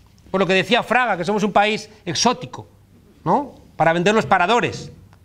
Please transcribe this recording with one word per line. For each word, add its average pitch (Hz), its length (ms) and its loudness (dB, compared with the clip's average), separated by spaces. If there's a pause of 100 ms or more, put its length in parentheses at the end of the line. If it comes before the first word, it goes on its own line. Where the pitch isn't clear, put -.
(300)
por 190 100 0
lo 190 60 0
que 185 80 0
decía 190 300 2
Fraga, 240 320 0
que 170 80 -6
somos 202 180 -2
un 208 80 0
país 208 400 0 (140)
exótico, - 640 -4 (560)
¿no? 233 320 -2 (180)
Para 160 180 2
vender 180 220 2
los 220 120 0
paradores. 180 680 0 (320)